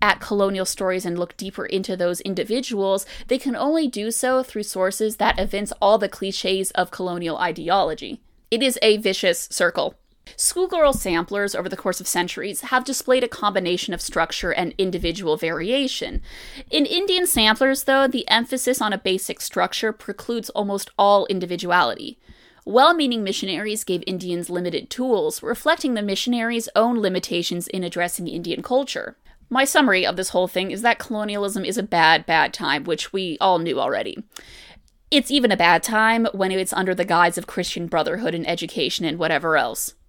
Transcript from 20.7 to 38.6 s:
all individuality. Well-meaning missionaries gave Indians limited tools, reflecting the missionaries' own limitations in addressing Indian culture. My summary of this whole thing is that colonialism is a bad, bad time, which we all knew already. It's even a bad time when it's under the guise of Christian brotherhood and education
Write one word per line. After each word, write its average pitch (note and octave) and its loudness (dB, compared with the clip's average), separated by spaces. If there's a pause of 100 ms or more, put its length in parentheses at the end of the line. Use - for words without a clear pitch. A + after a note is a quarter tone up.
all G3+ 6
individuality. F3 0 (460)
Well-meaning B3+ 4
missionaries G3 -4
gave F3+ -4
Indians F3 -4
limited F3 -4
tools, G#3+ 0
reflecting D4 0
the G#3+ -2
missionaries' A3+ -2
own A#3 2
limitations F3 -2
in F#3 -4
addressing F3 -4
Indian E3+ -6
culture. - -2 (320)
My C4 2
summary B3 4
of F3+ 2
this F#3 -4
whole F#3 2
thing F#3 -2
is G3+ -8
that A#3 2
colonialism G#3 -4
is G3+ -2
a F#3+ -2
bad, E3 6
bad D#3+ 2
time, C#3+ -2
which D#3+ -4
we F#3 -4
all F3+ 4
knew D#3 -2
already. A#2 -2 (880)
It's C#4+ 2
even B3 4
a G3 2
bad E3+ 6
time A3+ 2
when F#3+ 0
it's F#3+ -2
under F#3 4
the F3+ 0
guise F3 4
of - -8
Christian F3 -6
brotherhood E3+ 0
and E3+ -4
education E3+ -2